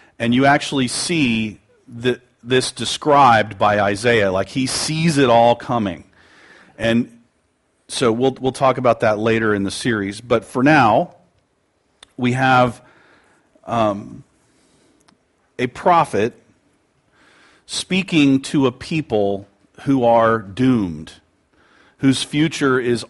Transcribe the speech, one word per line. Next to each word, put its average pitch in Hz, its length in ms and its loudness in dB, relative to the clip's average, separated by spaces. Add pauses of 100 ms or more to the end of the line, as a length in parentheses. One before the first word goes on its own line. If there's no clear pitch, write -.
(180)
and 117 160 0
you 131 120 4
actually 139 420 0
see 113 720 -4 (260)
the, 120 340 -6 (220)
this 127 300 -2
described 117 840 2
by 104 220 2
Isaiah, 104 520 0
like, 95 160 -2
he 131 180 -4
sees 160 520 -2
it 127 120 4
all 117 240 4
coming. 104 500 -6 (720)
And 117 460 -2 (640)
so - 240 0
we'll, 127 300 0
we'll 131 120 -2
talk 131 260 0
about 123 220 0
that 107 180 0
later 113 360 0
in 101 80 -2
the 98 80 -4
series, 107 500 -4
but 117 240 -2
for - 180 -4
now, 139 520 4 (1040)
we 123 160 -2
have, 127 500 2 (800)
um, 110 600 -4 (1300)
a 127 100 -4
prophet 147 680 0 (1300)
speaking 156 760 0
to 139 240 0
a 127 60 0
people 104 720 -4 (360)
who 135 220 0
are 113 340 4
doomed, 98 760 -2 (840)
whose 135 240 0
future 147 560 -2
is 120 320 -2